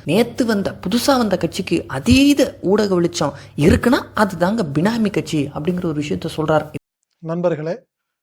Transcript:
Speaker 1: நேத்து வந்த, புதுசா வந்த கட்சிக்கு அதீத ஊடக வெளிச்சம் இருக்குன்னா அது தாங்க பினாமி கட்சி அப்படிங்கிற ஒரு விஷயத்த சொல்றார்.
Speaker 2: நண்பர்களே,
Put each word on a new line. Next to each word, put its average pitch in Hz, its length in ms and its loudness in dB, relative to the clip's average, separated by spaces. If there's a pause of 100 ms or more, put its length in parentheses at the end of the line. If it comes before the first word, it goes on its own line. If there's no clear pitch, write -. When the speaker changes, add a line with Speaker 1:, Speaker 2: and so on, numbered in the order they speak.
Speaker 1:
நேத்து 226 400 0
வந்த, 202 300 -2 (120)
புதுசா 240 300 2
வந்த 208 200 2
கட்சிக்கு 170 500 -2
அதீத 269 760 4
ஊடக 196 340 2
வெளிச்சம் 170 380 0 (240)
இருக்குன்னா 240 440 4 (120)
அது 190 240 0
தாங்க 196 260 0 (100)
பினாமி 208 380 0
கட்சி 147 420 -2
அப்படிங்கிற 175 320 -4
ஒரு 151 160 -4
விஷயத்த 175 240 -6 (120)
சொல்றார். 156 280 0 (540)
Speaker 2:
நண்பர்களே, 165 600 -4 (440)